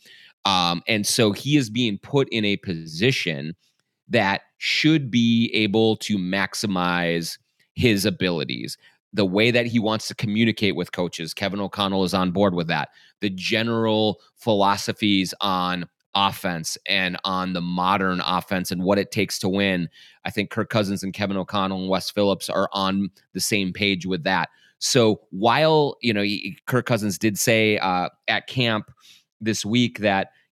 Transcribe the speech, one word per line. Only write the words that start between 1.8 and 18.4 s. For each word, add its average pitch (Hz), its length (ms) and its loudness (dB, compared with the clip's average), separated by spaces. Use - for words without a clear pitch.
put 139 320 -2
in 110 160 -2
a 101 100 2
position 82 1000 -2
that 98 360 2
should 151 520 0
be 117 420 4
able 107 440 2
to - 200 -4
maximize 90 1200 -2
his 104 320 2
abilities. 76 720 -4
The 104 140 0
way 104 260 2
that 120 140 2
he 117 140 0
wants 110 280 0
to - 80 -10
communicate 107 640 0
with 87 160 -6
coaches, 85 400 -6
Kevin 98 260 -4
O'Connell 95 460 0
is 85 80 0
on 92 180 2
board 98 220 2
with 85 140 -2
that. 80 240 -2
The 104 100 -4
general 110 920 0
philosophies 101 1040 2
on 90 480 -2
offense 92 720 -2
and 92 380 -2
on 92 300 -2
the 87 80 -4
modern 90 640 0
offense 90 460 -2